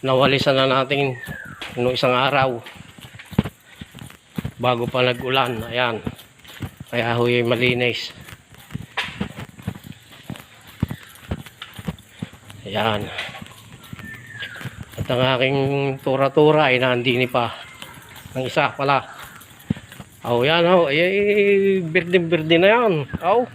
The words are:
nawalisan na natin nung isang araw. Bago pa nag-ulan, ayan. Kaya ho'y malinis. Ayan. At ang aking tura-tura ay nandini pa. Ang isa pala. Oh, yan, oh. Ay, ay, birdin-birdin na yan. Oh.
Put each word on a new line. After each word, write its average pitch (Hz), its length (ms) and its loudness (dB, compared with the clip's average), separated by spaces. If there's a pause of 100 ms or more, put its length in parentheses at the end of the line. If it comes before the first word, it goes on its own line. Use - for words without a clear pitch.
nawalisan 131 560 4
na 135 80 4
natin 135 480 0 (640)
nung 123 160 0
isang 127 160 2
araw. 131 480 2 (2000)
Bago 120 320 0
pa 127 160 0
nag-ulan, 123 640 -2
ayan. 117 320 -2 (880)
Kaya 117 240 0
ho'y 120 320 2
malinis. 123 640 0 (4000)
Ayan. 104 400 -2 (1900)
At - 80 -6
ang 127 160 0 (160)
aking 135 200 2 (440)
tura-tura 139 720 4
ay 123 80 2
nandini 123 480 2
pa. 117 240 0 (800)
Ang 131 160 -4
isa 139 240 0
pala. 139 320 0 (1200)
Oh, 120 160 2
yan, 165 240 4
oh. 175 240 6
Ay, 147 80 0
ay, 185 160 2 (720)
birdin-birdin 170 800 2
na 202 80 8
yan. 233 180 2 (300)
Oh. 226 320 2